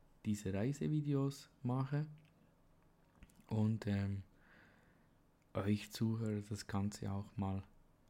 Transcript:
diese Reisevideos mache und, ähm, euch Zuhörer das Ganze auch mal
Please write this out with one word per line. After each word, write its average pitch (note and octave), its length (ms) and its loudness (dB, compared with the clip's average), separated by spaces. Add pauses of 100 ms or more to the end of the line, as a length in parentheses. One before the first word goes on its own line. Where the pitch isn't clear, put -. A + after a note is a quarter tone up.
(260)
diese G#2 280 0
Reisevideos C#3 960 0 (120)
mache C3+ 440 0 (1400)
und, A2 400 2
ähm, G2+ 360 0 (1300)
euch G#2 380 2
Zuhörer A2 500 0
das G#2 260 -6
Ganze G2+ 440 -2
auch G2 260 -6
mal F#2+ 260 -2 (460)